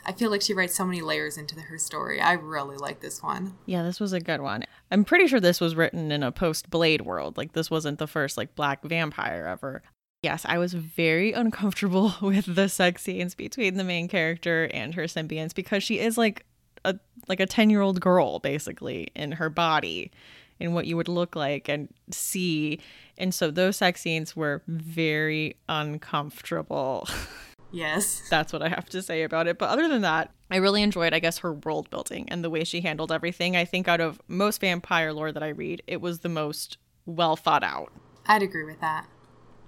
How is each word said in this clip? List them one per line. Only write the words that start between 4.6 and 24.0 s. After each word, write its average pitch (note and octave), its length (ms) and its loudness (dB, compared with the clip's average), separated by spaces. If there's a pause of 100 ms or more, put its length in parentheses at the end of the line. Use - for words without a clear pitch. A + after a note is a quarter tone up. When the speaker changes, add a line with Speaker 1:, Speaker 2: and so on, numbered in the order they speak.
Speaker 2:
I'm G3 140 6
pretty F4 220 8
sure B3+ 140 6
this F3 200 6
was E3 140 2
written D#3+ 380 0
in D3 100 0
a B2 80 0 (140)
post-Blade D#3+ 580 2
world. E2+ 340 -4
Like, D3+ 160 -6
this E3 180 -2
wasn't D#3 280 -2
the D#3 80 -4
first, D3 300 -2
like, - 180 -6
black C#3+ 280 -2
vampire D3 640 -2
ever. C3 360 -8 (400)
Yes, E3 240 -2
I E3+ 120 2
was F3+ 160 0
very E3 580 2
uncomfortable G3+ 840 2
<laughs> - 40 -8
with G3 340 2
the G3 140 4
sex F3+ 340 2
scenes F3+ 320 -4
between G3 420 -2
the F#3+ 80 0
main F3 240 -2
character E3 680 2
and B2+ 200 -6
her E3+ 100 -2
symbionts D#3+ 500 -4
because G3 280 -2
she - 160 0
is, A3+ 200 0
like, A3+ 260 2 (400)
a, F#3+ 120 0 (320)
like, F#3 120 0
a F#3+ 60 2
ten-year-old G3+ 540 6
girl, D#3+ 400 4
basically, C#3 720 -6
in D3+ 180 -6
her D#3+ 160 -2
body, D3+ 640 0 (500)
in E3+ 140 -2
what E3+ 120 0
you E3 120 -2
would E3+ 100 -2
look F3 260 0
like C#3+ 340 -2
and D3 200 -2 (220)
see. D#3 680 -2 (380)
And F#3 180 -2
so E3 160 0
those F#3 260 2
sex F3+ 260 2